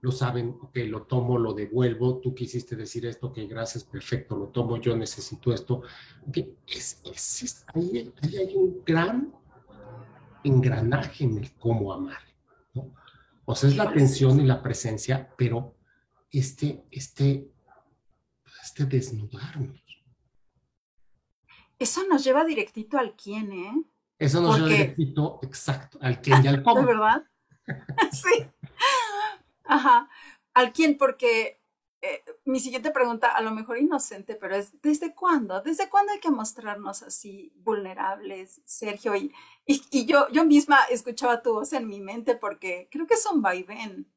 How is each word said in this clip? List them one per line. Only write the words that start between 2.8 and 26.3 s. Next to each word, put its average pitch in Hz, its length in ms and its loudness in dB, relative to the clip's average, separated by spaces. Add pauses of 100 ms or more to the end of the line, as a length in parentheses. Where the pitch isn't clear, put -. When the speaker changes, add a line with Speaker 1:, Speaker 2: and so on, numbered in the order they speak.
Speaker 1:
esto, 117 220 -10
ok, 123 200 -10
gracias, 113 360 -8
perfecto, - 520 -8
lo 98 120 -6
tomo, 117 300 -2
yo 117 180 0
necesito - 580 -4
esto. - 280 -4 (460)
Ok, 143 100 -6 (300)
es, - 380 -12
es, - 380 -8
es, - 300 -12
ahí, 233 380 -4 (120)
ahí 165 140 -2
hay 190 180 -2
un 185 300 2
gran 202 460 0 (1120)
engranaje 123 840 2
en 107 120 0
el - 180 -10
cómo 107 380 -2
amar, - 280 -10 (520)
¿no? 131 200 -10 (520)
O 117 100 -2
sea, 135 140 4
es 139 80 4
la 214 80 2
Speaker 2:
Híjoles. 147 180 4
Speaker 1:
atención 135 360 6
y 147 60 4
la 123 180 2
presencia, 120 760 -4
pero 123 380 -2 (560)
este, 139 600 -4
este, 139 600 -2 (1120)
este - 220 -6
desnudarnos. 123 960 -6 (2000)
Speaker 2:
Eso 269 280 2
nos 294 160 2
lleva 262 220 4
directito 247 520 -4
al 233 180 -4
quién, 208 360 -10
¿eh? 190 220 -10 (460)
Speaker 1:
Eso 151 200 2
nos 160 160 4
lleva 160 120 4
Speaker 2:
Porque 156 160 4
Speaker 1:
directito, 147 580 -2
exacto, - 600 -8
al 123 200 -4
quién 135 220 8